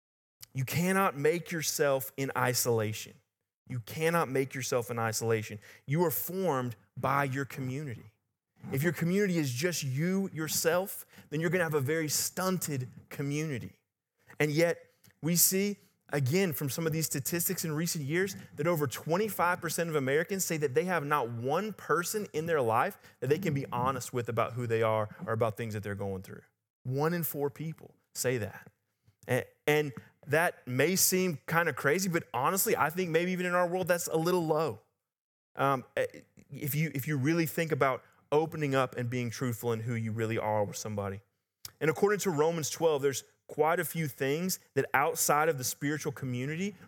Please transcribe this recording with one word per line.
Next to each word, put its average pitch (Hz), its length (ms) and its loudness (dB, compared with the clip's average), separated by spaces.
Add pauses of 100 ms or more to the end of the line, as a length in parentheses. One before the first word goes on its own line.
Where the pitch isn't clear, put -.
(540)
You 135 100 -4
cannot 185 540 2
make 156 340 2
yourself 143 640 0
in 135 220 -4
isolation. 117 760 0 (540)
You 127 180 -6
cannot 160 440 0
make 135 240 0
yourself 123 380 -2
in 117 80 -4
isolation. 110 600 -2 (280)
You 160 180 2
are 160 60 2
formed 147 680 -2 (180)
by 135 300 2
your 139 180 -2
community. 135 640 -8 (680)
If 135 100 0
your 165 120 2
community 180 440 2
is 143 140 2
just 151 320 -2
you, 175 480 0
yourself, 170 760 0 (240)
then 147 120 -2
you're 170 80 2
gonna 175 160 2
have 156 80 0
a 151 80 2
very 156 260 0
stunted 160 800 -2 (220)
community. 143 640 -4 (680)
And 151 120 2
yet, 165 260 4 (440)
we 165 140 2
see, 196 420 4 (360)
again, 147 400 2
from 143 160 -4
some 165 180 -4
of 151 60 2
these 160 120 0
statistics 175 600 -2
in 160 80 -2
recent 156 320 -2
years, 185 320 -2 (180)
that 147 100 -2
over 160 220 2
twenty-five 180 720 0
percent 170 300 -2
of 156 80 0
Americans 156 480 0
say 170 120 0
that 143 180 -2
they 165 100 2
have 175 200 0
not 143 240 2
one 143 440 -2
person 175 580 -2
in 151 140 -2
their 165 160 2
life 123 360 2 (220)
that 123 100 -2
they 147 80 4
can 180 160 0
be 139 200 -2
honest 123 400 0
with 120 160 -2
about 113 240 0
who 120 120 -4
they 113 160 0
are 110 280 2 (160)
or 113 80 -2
about 113 240 0
things 113 160 -6
that 107 100 -6
they're 104 100 -6
going 98 280 -6
through. - 200 -16 (420)
One 143 300 0
in 175 100 -2
four 143 260 -4
people - 420 -10 (220)
say 127 240 0
that. 98 300 -8 (600)
A-, 123 160 0 (240)
and 151 240 2 (360)
that 160 380 0
may 139 300 2
seem 185 420 2 (100)
kinda 165 260 2
crazy, 175 340 2
but 165 160 0 (100)
honestly, 175 440 2
I 139 140 4
think 180 180 -2
maybe 175 240 2
even 180 120 -2
in 180 100 0
our 180 120 4
world, 180 220 0
that's 175 180 0
a - 80 0
little 165 320 2
low. 151 320 0 (760)
Um, 135 260 2 (140)
eh, 127 80 2 (440)
if 139 260 -6
you, 156 200 0
if 135 140 -4
you 151 80 0
really 160 280 2
think 160 280 -2
about 135 300 2 (280)
opening 156 420 2
up 131 240 4
and 120 140 -2
being 123 180 -2
truthful 120 440 -2
in 110 60 -2
who 117 140 -4
you 113 180 -2
really 110 280 0
are 107 240 2
with 87 120 -4
somebody. 101 440 -6 (600)
And 143 80 0
according 202 340 2
to 196 100 0
Romans 156 400 0
twelve, 151 320 2
there's 139 200 -2 (240)
quite 156 320 2
a 170 60 -4
few 160 220 -2
things 151 520 -2 (140)
that 185 120 2 (100)
outside 151 540 4
of 147 100 0
the 123 40 -6
spiritual 143 480 -4
community 147 600 -4 (140)